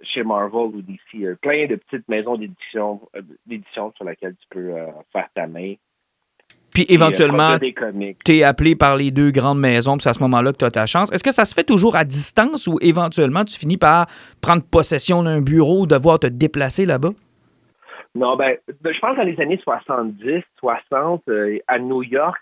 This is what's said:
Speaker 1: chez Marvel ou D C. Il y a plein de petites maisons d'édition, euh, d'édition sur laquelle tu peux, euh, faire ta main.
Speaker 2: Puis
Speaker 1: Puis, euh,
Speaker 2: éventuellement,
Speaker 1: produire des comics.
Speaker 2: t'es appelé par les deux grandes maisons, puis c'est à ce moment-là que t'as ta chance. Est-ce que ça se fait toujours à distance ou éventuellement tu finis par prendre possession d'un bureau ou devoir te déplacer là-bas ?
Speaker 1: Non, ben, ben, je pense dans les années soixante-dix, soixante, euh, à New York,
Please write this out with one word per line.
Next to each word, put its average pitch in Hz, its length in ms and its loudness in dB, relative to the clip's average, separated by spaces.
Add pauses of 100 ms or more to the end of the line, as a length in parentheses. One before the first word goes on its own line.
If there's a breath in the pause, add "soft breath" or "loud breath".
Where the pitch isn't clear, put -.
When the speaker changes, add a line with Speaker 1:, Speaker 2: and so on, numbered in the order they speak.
Speaker 1:
chez - 220 -8
Marvel 107 500 -4
ou 104 80 -14
D 95 120 -16
C. - 240 -20
Il - 40 -10
y 98 60 -6
a 90 80 -8
plein 147 320 -2
de 120 80 -4
petites 117 320 -12
maisons 110 280 -4
d'édition, 104 680 -8 (140)
euh, 101 60 -16 (240)
d'édition 110 500 -12
sur 98 100 -14
laquelle 92 300 -12
tu - 140 -20
peux, 90 260 -10
euh, 82 120 -10 (240)
faire 92 240 -6
ta 85 100 -6
main. 87 300 -12 (1000)
Speaker 2:
Puis 180 120 2
Speaker 1:
Puis, - 40 -
euh, 180 60 6
Speaker 2:
éventuellement, 156 560 4
Speaker 1:
produire 160 80 2
des 127 140 -4
comics. 101 500 -8
Speaker 2:
t'es 156 200 6
appelé 147 320 4
par 139 200 2
les 139 160 0
deux 143 200 4
grandes 139 280 2
maisons, 131 380 2
puis 143 60 -6
c'est 139 60 2
à 120 40 2
ce - 80 -4
moment-là 127 300 2
que 131 60 -6
t'as 123 140 0
ta 110 140 -2
chance. 185 260 0
Est-ce 180 120 -2
que 269 100 0
ça 226 120 -2
se - 80 -4
fait 339 100 0
toujours 214 320 4
à 160 100 2
distance 220 600 -2
ou 165 140 0
éventuellement 165 600 2
tu 208 140 -10
finis 151 200 -2
par 165 300 4 (340 loud breath)
prendre 170 220 2
possession 170 580 0
d'un 160 200 0
bureau 156 400 4
ou 190 40 0
devoir 156 340 4
te 139 80 0
déplacer 143 580 -2
là-bas ? 151 260 0 (1040 loud breath)
Speaker 1:
Non, 123 200 0
ben, 131 220 0 (240)
ben, 160 120 -4
je - 60 -8
pense 254 180 -2
dans 254 60 0
les 170 160 -2
années 165 240 -2
soixante-dix, 120 800 -4 (140)
soixante, 139 720 -4
euh, 104 400 -2
à 127 100 0
New 127 260 -4
York, 143 380 -2